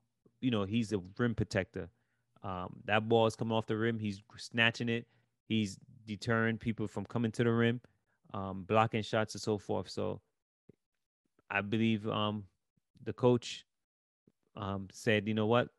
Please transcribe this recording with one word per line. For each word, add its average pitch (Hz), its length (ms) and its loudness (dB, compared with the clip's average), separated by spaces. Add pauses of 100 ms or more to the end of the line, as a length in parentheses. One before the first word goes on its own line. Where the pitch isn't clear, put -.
(400)
you 131 100 0
know, 104 140 0
he's 107 280 -2
a 98 80 0 (160)
rim 120 180 0
protector. 92 540 -4 (540)
Um, 92 340 -8 (100)
that 107 220 2
ball 113 180 8
is 110 100 2
coming 113 200 0
off 110 100 0
the 113 100 -2
rim. 113 220 0
He's 104 240 -4 (140)
snatching 117 520 0
it. 117 180 -2 (400)
He's 107 320 0 (280)
deterring 113 520 0
people 110 300 -4
from 101 160 -8
coming 117 280 -2
to 123 120 0
the 117 80 4
rim, 117 280 2 (520)
um, 98 300 -6
blocking 110 400 2
shots 110 320 -2
and 101 80 -12
so 107 160 0
forth. 101 320 -4
So 98 300 -4 (1300)
I 98 100 -2
believe, 110 480 0
um, 107 360 -4 (600)
the 110 80 -6
coach, - 520 2 (920)
um, 98 360 -6
said, 107 360 2
"You 110 60 0
know 107 120 2
what? 117 220 4 (100)